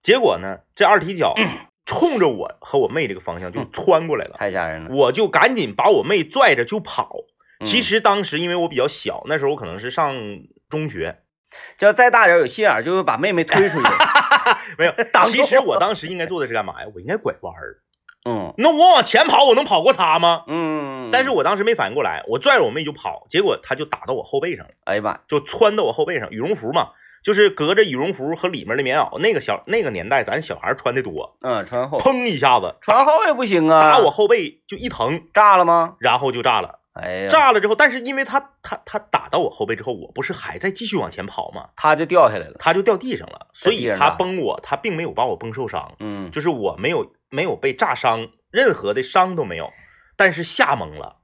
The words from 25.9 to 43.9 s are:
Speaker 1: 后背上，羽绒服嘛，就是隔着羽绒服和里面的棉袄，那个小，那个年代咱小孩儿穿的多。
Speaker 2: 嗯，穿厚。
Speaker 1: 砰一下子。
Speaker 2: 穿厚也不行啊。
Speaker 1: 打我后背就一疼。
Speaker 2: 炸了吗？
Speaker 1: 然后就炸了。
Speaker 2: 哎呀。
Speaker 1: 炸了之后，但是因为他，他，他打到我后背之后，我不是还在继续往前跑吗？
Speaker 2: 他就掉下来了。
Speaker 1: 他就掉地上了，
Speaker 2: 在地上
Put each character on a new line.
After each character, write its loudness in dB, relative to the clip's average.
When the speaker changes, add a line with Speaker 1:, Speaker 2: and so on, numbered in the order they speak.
Speaker 1:
后 -2
背 -6
上， -10
羽 -14
绒 -4
服 -8
嘛， -2
就 -2
是 6
隔 0
着 6
羽 -2
绒 -4
服 -6
和 -4
里 -8
面 -2
的 -2
棉 0
袄， -2
那 2
个 0
小， -4
那 -2
个 -4
年 -8
代 2
咱 -4
小 -10
孩 -6
儿 -2
穿 -4
的 -2
多。 -10
Speaker 2:
嗯， -4
穿 -6
厚。 -4
Speaker 1:
砰 0
一 -2
下 4
子。 -6
Speaker 2:
穿 4
厚 4
也 2
不 -2
行 2
啊。 8
Speaker 1:
打 8
我 4
后 0
背 0
就 -14
一 -10
疼。 -4
Speaker 2:
炸 8
了 6
吗？ 2
Speaker 1:
然 2
后 0
就 -6
炸 2
了。 -12
Speaker 2:
哎 -8
呀。 -4
Speaker 1:
炸 6
了 4
之 -2
后， 2
但 4
是 -8
因 -8
为 -4
他， -4
他， -12
他 -10
打 -6
到 0
我 0
后 -6
背 -4
之 -16
后， -8
我 -16
不 -10
是 -8
还 -14
在 -4
继 -12
续 -4
往 -4
前 -12
跑 -10
吗？ -16
Speaker 2:
他 2
就 -4
掉 4
下 0
来 -8
了。 -20
Speaker 1:
他 0
就 0
掉 2
地 -8
上 -14
了， -20
Speaker 2:
在 0
地 -4
上 -2